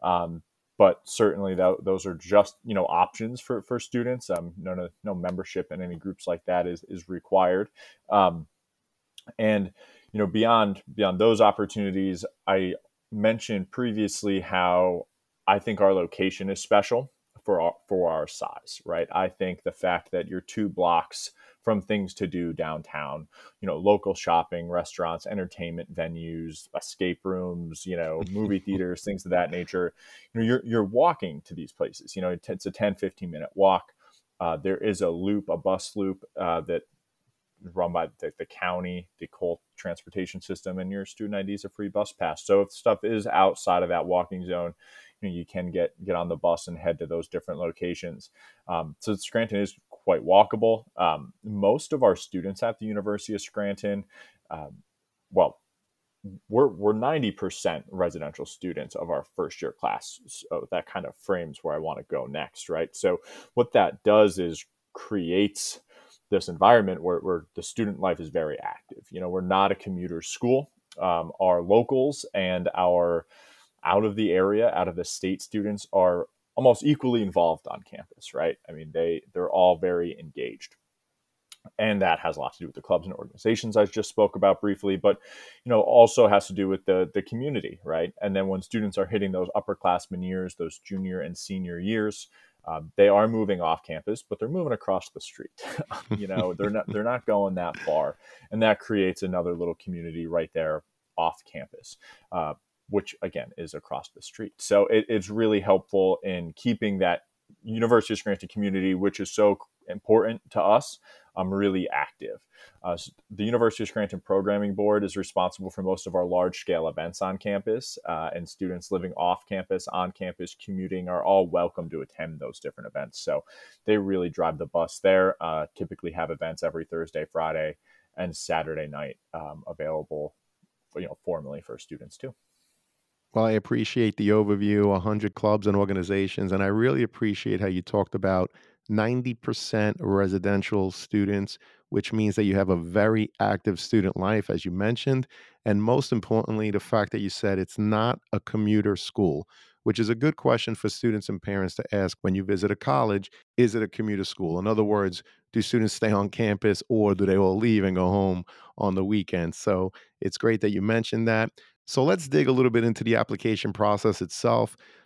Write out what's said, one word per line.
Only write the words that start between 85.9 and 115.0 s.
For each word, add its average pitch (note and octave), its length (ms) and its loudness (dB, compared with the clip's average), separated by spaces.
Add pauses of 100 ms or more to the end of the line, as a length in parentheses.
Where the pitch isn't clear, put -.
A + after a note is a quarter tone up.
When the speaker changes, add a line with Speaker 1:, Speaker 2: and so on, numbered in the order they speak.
Speaker 1:
has G2+ 200 6
to F#2+ 60 -10
do G2 140 0
with F#2+ 180 -2
the, F#2 280 2
the G2+ 80 0
community, B2 640 -6
right? E2 380 -4
And G2 140 -2
then G2 120 0
when F#2+ 140 -2
students G#2+ 360 -4
are G2 80 0
hitting G2 280 -2
those F#2 220 -2
upperclassmen F#2 720 -2
years, F#2 300 -6
those E2 240 -8
junior F#2+ 420 -8
and E2+ 160 -10
senior F#2 420 -8
years, G#2+ 480 -2 (380)
um, D#2+ 300 -10
they G2+ 140 10
are G2+ 180 8
moving G#2+ 320 0
off D#2+ 240 0
campus, F#2 400 -8
but - 160 -8
they're A2 80 -4
moving D#3+ 240 -2
across G2 380 -2
the - 100 -18
street. - 320 -16 (340)
<laughs> - 320 -6
You G2+ 100 -8
know, F#2+ 260 -2
they're G2 160 -2
not, G#2 180 -2
they're G#2 160 -4
not A#2+ 220 -2
going G2+ 300 2
that F2 240 -4
far, D2+ 360 -2 (360)
and A2 100 -2
that A2 180 4
creates F#2+ 440 0
another F2+ 300 -2
little E2+ 220 -4
community E2+ 520 -10
right E2 260 -2
there D#2 300 -4 (340)
off E2 240 0 (100)
campus, - 460 -18 (340)
uh, D#2 220 -4 (360)
which G2 320 -2
again C#2 360 -8
is E2 160 -12
across D2 360 -12
the - 120 -20
street. - 380 -12
So G2+ 280 6
it, A2 220 4
it's G#2 200 -2
really G#2+ 300 2
helpful F#2+ 640 2
in F2 320 -6
keeping G#2+ 440 -2
that F2 240 2 (400)
University A2+ 500 2
of G2+ 60 -2
Scranton G2 300 -6
community, F#2+ 460 0
which G2 240 0
is F#2+ 120 -6
so G#2 280 4 (300)
important A2 520 2 (100)
to - 100 -2
us, G#2 380 2 (360)
um, F#2 180 -2
really G2 360 0
active. B1 580 -6 (360)
Uh, F2 100 -4
s-, - 180 -10 (200)
the G2+ 120 -4
University A#2 400 2
of G2+ 60 -6
Scranton G2+ 320 -6
Programming G2+ 540 0
Board G#2 280 2